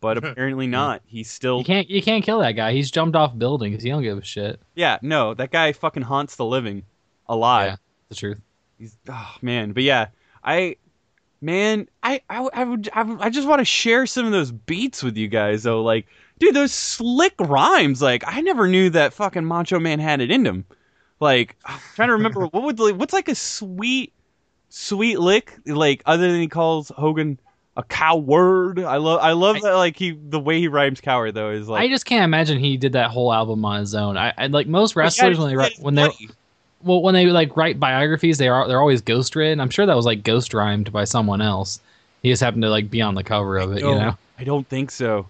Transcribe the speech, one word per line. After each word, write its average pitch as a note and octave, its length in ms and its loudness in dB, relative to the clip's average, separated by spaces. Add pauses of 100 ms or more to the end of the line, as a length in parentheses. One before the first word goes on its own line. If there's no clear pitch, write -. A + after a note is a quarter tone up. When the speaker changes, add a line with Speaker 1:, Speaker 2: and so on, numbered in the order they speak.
Speaker 1:
but A2 180 -2
Speaker 2:
<laughs> - 0 -
Speaker 1:
apparently C3 480 -6
Speaker 3:
Yeah. B2 40 -4
Speaker 1:
not. B2+ 360 -4
He's A2 240 -14
still B2+ 280 -2
Speaker 3:
You B2 60 -4
can't, F#3 260 -2
you F#3+ 120 -2
can't A3 220 0
kill A3 140 0
that C#3 140 0
guy. A2 200 -2
He's C3+ 180 -2
jumped E3 260 0
off D3 200 2
buildings. A2+ 460 -4
He A#2+ 60 -6
don't C#3+ 140 -4
give G#2+ 160 -4
a G2+ 60 -14
shit. G#2 360 -8 (160)
Speaker 1:
Yeah, D#3+ 260 0
no, B2+ 320 0
that B2+ 160 -6
guy D#3+ 220 0
fucking D3+ 320 -6
haunts C#3 320 -4
the B2+ 80 -4
living A2+ 400 -4 (440)
alive. A2+ 440 2
Speaker 3:
Yeah, F#2+ 40 -10 (340)
the A2 40 -16
truth. G#2 240 -10 (400)
Speaker 1:
He's, A2+ 180 -20 (120)
oh, A#2+ 340 -16
man. A#2+ 300 -6
But B2+ 120 -2
yeah, B2+ 220 2 (380)
I, E3+ 320 -2 (640)
man, G3+ 480 -2 (140)
I, C4 180 -4 (100)
I, B3+ 220 -6
I B3+ 120 -4
would, A#3 280 -6
I, A3 100 -2
would, A3 180 -6
I G#3+ 100 -2
just C4+ 180 -4
wanna C#4+ 160 4
share A#3 420 0
some B3 200 -2
of A3 60 0
those E3 200 0
beats F3 500 -6
with A#2+ 140 -4
you A2 120 -4
guys, G#2+ 360 0
though. A2+ 180 0
Like, A2+ 240 0 (320)
dude, E4 160 6
those C#4+ 180 2
slick B3+ 680 0
rhymes. C#3+ 640 4
Like, B2 240 2
I A#3+ 140 -6
never D4+ 280 2
knew F#3 220 4
that D#3 220 2
fucking F#3 320 -4
Macho E3+ 360 -2
Man D#3+ 200 -2
had D3+ 200 -2
it B2 100 -2
in B3 160 2
him. F#2+ 180 -4 (560)
Like, C3 440 2
I'm - 140 -14 (160)
trying A3+ 140 0
to A#3+ 60 4
remember G#3+ 320 0
Speaker 2:
<laughs> D#3 40 -6
Speaker 1:
what G3+ 140 -2
would, C#4 160 -4
like, G#3 160 2
what's, C4 160 -4
like, F#4+ 160 -2
a C#4+ 80 0
sweet, A3 760 -6 (560)
sweet G#3 520 -2
lick, F#3+ 340 2 (120)
like, D3 400 0
other E3+ 260 4
than F3 80 0
he E3 80 -2
calls D#3+ 480 -2
Hogan D#3 420 -2 (380)
a - 80 -6
coward. E3+ 960 2
I D3 160 -2
love, D#3+ 260 2
I D#3+ 100 4
love F#3 240 4
Speaker 3:
I G3+ 40 -4
Speaker 1:
that, G#3 160 2
like, F3 200 2
he, F#3 140 -4 (180)
the D3 120 -2
way D#3 180 0
he E3+ 100 0
rhymes C#3+ 320 0
coward A#2 340 -2
though G#2+ 160 -4
is G#2+ 180 -6
like, A2 140 -2
Speaker 3:
I B3 60 0
just - 180 -2
can't A3+ 180 2
imagine D#3 340 2
he C3+ 180 0
did C3 160 -2
that A#2+ 180 0
whole A#2+ 220 0
album A2 320 0
on G#2 160 -2
his G2+ 140 -6
own. G#2 240 -2
I, G#2 180 0
I, C3 120 -4
like, C#3+ 180 0
most F#3+ 280 2
Speaker 1:
But E3 60 0
yeah, D#3 40 4
Speaker 3:
wrestlers F3 340 4
when D#3 100 0
they C3+ 40 -2
Speaker 1:
he C3 40 0
Speaker 3:
ri-, C3+ 80 2
Speaker 1:
said A3+ 80 0
it's - 80 -18
Speaker 3:
when C#3+ 140 -2
they're D3 160 6
Speaker 1:
funny. A2 180 -16 (540)
Speaker 3:
well, F3+ 200 2
when F#3 120 4
they, F3+ 120 6
like, E3+ 300 4
write D#3+ 240 0
biographies, D3 580 2
they C3 100 4
are, B2+ 200 2
they're B2+ 120 2
always C#3 200 4
ghost B2 360 -2
written. D#3 240 0
I'm B2+ 100 -2
sure G3+ 160 2
that F3 100 4
was, A#2 100 2
like, A2+ 180 0
ghost A#2 300 2
rhymed G#2 380 0
by G#2 120 0
someone G2+ 360 0
else. F#2+ 400 -4 (420)
He B2 80 2
just B2 120 2
happened A2+ 220 0
to, A2 60 2
like, G#2+ 200 0
be A2+ 100 -2
on G#2 140 0
the F#2+ 100 -6
cover G2 340 -2
of F#2+ 140 -2
it, G2+ 100 -4
Speaker 1:
No, C#3+ 100 0
Speaker 3:
you C3+ 60 2
know? A2 200 -2 (200)
Speaker 1:
I B2+ 60 -12
don't C#3 240 -4
think C3+ 220 -6
so. G#2+ 400 -4